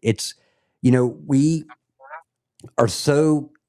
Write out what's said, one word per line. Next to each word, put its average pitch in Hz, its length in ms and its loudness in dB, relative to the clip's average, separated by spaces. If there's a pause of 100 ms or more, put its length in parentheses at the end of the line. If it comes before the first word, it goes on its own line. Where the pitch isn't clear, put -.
It's, - 340 -4 (460)
you 127 100 4
know, 127 140 4 (200)
we 151 400 0 (1120)
are 120 100 2
so, 147 640 0 (180)